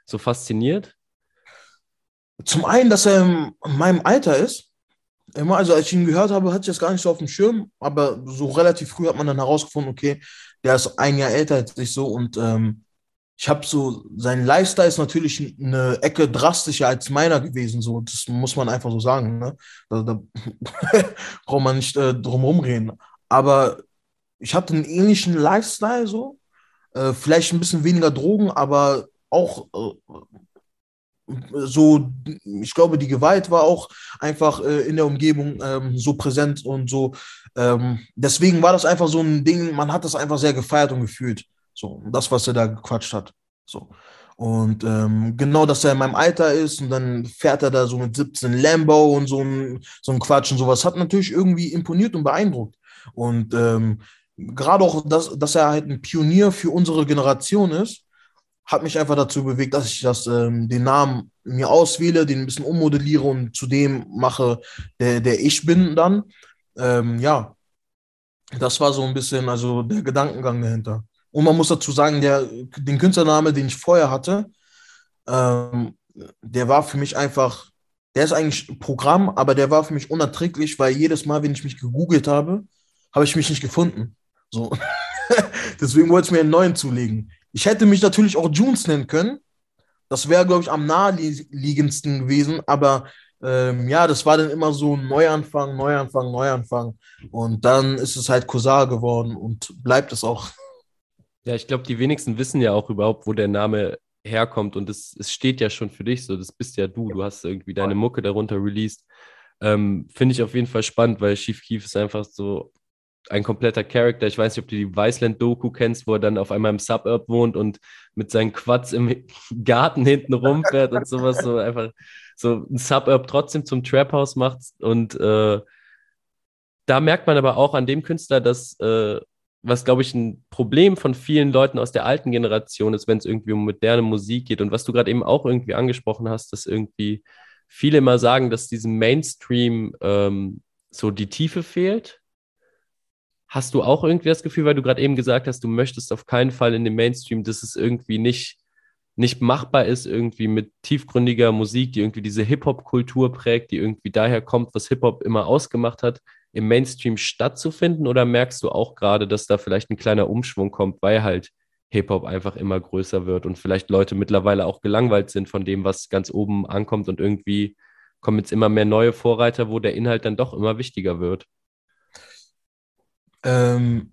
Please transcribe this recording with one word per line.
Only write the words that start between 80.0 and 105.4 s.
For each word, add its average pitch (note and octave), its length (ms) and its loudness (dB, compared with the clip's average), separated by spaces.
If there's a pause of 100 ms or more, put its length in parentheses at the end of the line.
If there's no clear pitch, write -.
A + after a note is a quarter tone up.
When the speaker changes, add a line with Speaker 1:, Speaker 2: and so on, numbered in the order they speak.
Speaker 2:
unerträglich, D#3 640 -4
weil C3 180 2
jedes D#3 300 0
Mal, D3 160 -2
wenn C#3+ 120 -2
ich - 100 -8
mich C3+ 160 -10
gegoogelt C#3+ 480 0
habe, D#3 380 0 (500)
habe D3 100 4
ich D3 100 0
mich D#3 140 0
nicht D3+ 120 -4
gefunden. C#3+ 540 -4 (360)
So. A2+ 200 -8 (560)
<laughs> - 540 -2
Deswegen D3 280 6
wollte F3 180 4
ich - 40 -6
mir E3 100 4
einen D3+ 100 4
neuen F3 240 4
zulegen. A#2+ 560 -4 (200)
Ich - 140 -4
hätte A3 200 4
mich G3+ 160 6
natürlich G3+ 360 4
auch E3 140 2
Junes A3+ 360 2
nennen D3 200 0
können. G#3 320 -2 (680)
Das C3+ 180 -4
wäre, F3+ 180 6
glaub F3+ 160 4
ich, C#3+ 100 -6
am D3+ 140 -2
naheliegendsten D3 1400 -2
gewesen. C#3+ 440 0
Aber, C#3 420 2 (360)
ähm, B2+ 440 -2
ja, E3 200 4
das D3 180 -2
war D#3 120 6
dann D#3 120 0
immer D#3 240 -2
so C#3+ 220 0
ein C3+ 120 -4
Neuanfang, D3+ 720 0
Neuanfang, C3+ 540 -2
Neuanfang. B2 680 -4 (340)
Und A2+ 320 -4
dann C3+ 320 4
ist C3 200 -6
es B2+ 140 -6
halt B2 180 2
Kosar C3+ 400 4
geworden A#2 480 -2
und A2 360 -10 (120)
bleibt B2+ 280 2
es A#2 120 -8
auch. A#2 260 -6 (960)
Speaker 1:
Ja, B2 100 -4
ich - 120 -10
glaub, B2+ 160 -4
die A#2+ 160 -6
wenigsten C3 380 -2
wissen C3 240 -2
ja A2 120 2
auch G#2 160 -2
überhaupt, G#2+ 380 -2
wo G#2+ 60 -2
der G#2 140 0
Name G#2 500 -2 (260)
herkommt. A2+ 520 -4
Und G2+ 140 -8
es, - 280 -16
es - 140 -10
steht C3 300 -2